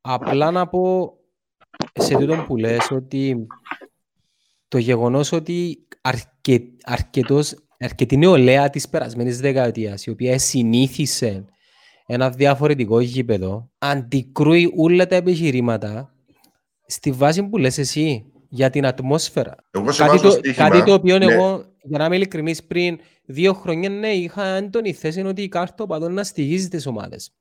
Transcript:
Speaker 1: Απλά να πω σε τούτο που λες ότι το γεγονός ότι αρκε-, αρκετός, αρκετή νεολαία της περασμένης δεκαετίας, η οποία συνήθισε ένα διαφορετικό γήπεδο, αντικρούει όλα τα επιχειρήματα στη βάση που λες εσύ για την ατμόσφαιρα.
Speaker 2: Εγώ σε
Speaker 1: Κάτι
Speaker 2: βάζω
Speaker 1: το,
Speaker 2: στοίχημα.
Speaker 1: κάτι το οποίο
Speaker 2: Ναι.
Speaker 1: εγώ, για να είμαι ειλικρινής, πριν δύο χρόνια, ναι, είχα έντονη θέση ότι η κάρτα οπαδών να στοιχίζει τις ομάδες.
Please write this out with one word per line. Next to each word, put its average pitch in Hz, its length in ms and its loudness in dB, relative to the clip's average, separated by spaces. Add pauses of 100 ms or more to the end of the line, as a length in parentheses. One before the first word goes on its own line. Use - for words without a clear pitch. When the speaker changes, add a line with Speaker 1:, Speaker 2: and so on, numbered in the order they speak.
Speaker 1:
Απλά 139 500 -2
να 180 180 -2
πω 185 440 -2 (800)
σε - 220 -2
τούτο 147 300 0
που 135 100 -4
λες 117 340 0
ότι 131 560 -4 (1200)
το 139 100 0
γεγονός 123 540 0
ότι 170 540 -6 (140)
αρκε-, 120 720 -2 (120)
αρκετός, 139 720 -2 (240)
αρκετή 123 380 -2
νεολαία 139 540 6
της 139 180 -10
περασμένης 120 520 -6
δεκαετίας, 117 680 -2
η 117 40 -8
οποία 123 280 -2
συνήθισε 123 1040 -2 (640)
ένα 127 240 0
διαφορετικό 131 720 2
γήπεδο, 117 760 -4
αντικρούει 143 1000 2
όλα 175 300 4
τα 180 100 0
επιχειρήματα 127 1000 -2 (720)
στη - 260 -6
βάση 147 360 2
που 214 100 -4
λες 131 200 0
εσύ 143 540 -4 (160)
για 131 220 0
την 139 160 0
ατμόσφαιρα. 135 680 -2 (160)
Speaker 2:
Εγώ 104 220 -2
σε - 100 0
Speaker 1:
Κάτι 147 140 6
Speaker 2:
βάζω 175 60 4
Speaker 1:
το, 196 80 8
Speaker 2:
στοίχημα. 151 380 4
Speaker 1:
κάτι 180 160 6
το 202 80 6
οποίο 185 260 4
Speaker 2:
Ναι. 190 140 4
Speaker 1:
εγώ, 190 320 2 (180)
για 147 160 -6
να 151 60 0
είμαι 175 120 0
ειλικρινής, 165 480 -4
πριν 175 340 -2 (260)
δύο 170 280 0
χρόνια, 180 360 -4
ναι, 202 200 -6
είχα 190 380 -4
έντονη 196 460 -4
θέση 160 280 -6
ότι 190 220 -6
η 196 60 -6
κάρτα 180 360 -6
οπαδών 170 300 -6
να 202 100 -4
στοιχίζει 175 440 -4
τις 156 180 -8
ομάδες. - 540 -12